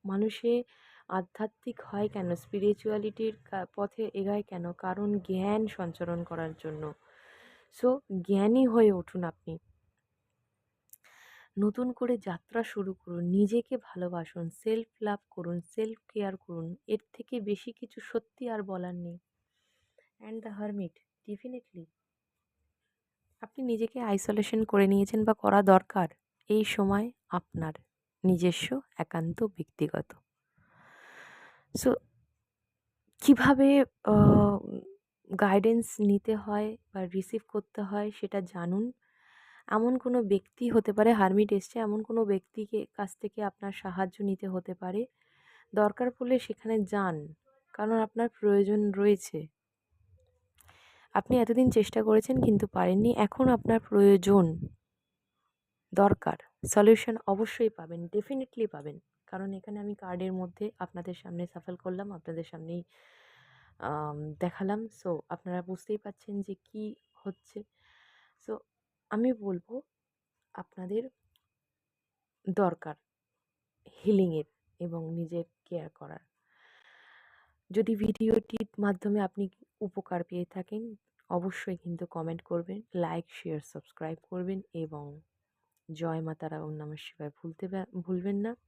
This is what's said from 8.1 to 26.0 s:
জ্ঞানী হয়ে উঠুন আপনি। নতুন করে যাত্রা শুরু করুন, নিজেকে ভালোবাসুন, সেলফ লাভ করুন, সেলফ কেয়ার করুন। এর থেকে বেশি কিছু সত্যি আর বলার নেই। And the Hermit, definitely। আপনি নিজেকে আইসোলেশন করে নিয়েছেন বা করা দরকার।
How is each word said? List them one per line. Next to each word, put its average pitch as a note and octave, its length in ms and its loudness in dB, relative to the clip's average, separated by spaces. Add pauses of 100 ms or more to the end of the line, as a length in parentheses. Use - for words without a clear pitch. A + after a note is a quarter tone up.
জ্ঞানী G#3 460 4
হয়ে A3 240 6
উঠুন F3+ 320 -4
আপনি। D#3+ 340 -10 (2000)
নতুন A#3+ 340 0
করে B3 240 0
যাত্রা G3 460 -6
শুরু F#3+ 300 -6
করুন, F3 300 -8
নিজেকে G#3 580 2
ভালোবাসুন, F3 680 -8
সেলফ A3 380 -4 (140)
লাভ G#3 180 -4 (120)
করুন, F3 300 -8
সেলফ A3 360 -8 (160)
কেয়ার G3 240 -4
করুন। E3+ 380 -10 (120)
এর G#3+ 120 -4 (140)
থেকে A#3 280 -8
বেশি G#3 300 -6
কিছু - 300 -18
সত্যি - 480 -10
আর G#3+ 140 -6
বলার F3+ 320 -8
নেই। F3 220 -12 (1040)
And A3 200 -12
the A3 180 -14
Hermit, G3+ 360 -6 (320)
definitely। G#3 580 -14 (1600)
আপনি C4 220 -12
নিজেকে A#3 360 -4
আইসোলেশন G#3+ 640 0
করে G3+ 240 6
নিয়েছেন G3 360 4
বা A3 100 4
করা G3+ 300 6
দরকার। F#3+ 440 6 (400)